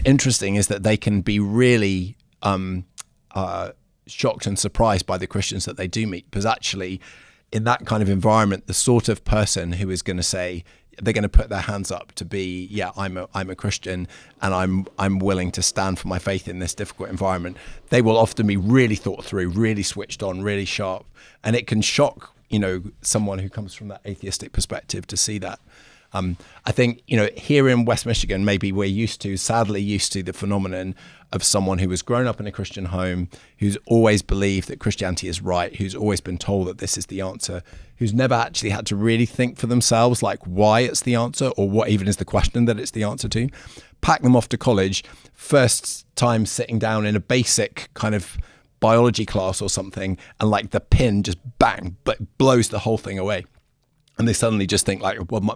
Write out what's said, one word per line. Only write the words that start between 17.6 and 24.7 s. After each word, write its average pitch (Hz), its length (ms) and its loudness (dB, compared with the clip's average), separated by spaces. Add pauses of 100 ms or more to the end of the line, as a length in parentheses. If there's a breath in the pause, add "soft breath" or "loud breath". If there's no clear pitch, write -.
They 127 120 6
will 113 160 6
often 113 300 4
be 101 100 4
really 110 400 4
thought - 260 -8
through, 92 260 -4
really 107 340 0
switched - 380 -8
on, 95 200 -4
really 101 240 -2
sharp. 95 400 -6 (380 loud breath)
And 110 120 0
it 120 120 -2
can 110 140 2
shock, - 540 0 (140)
you 107 100 0
know, 92 240 -2 (180)
someone 101 380 -2
who 95 100 -6
comes 101 240 -12
from 107 160 -16
that 98 160 -16
atheistic 98 460 -10
perspective - 560 -6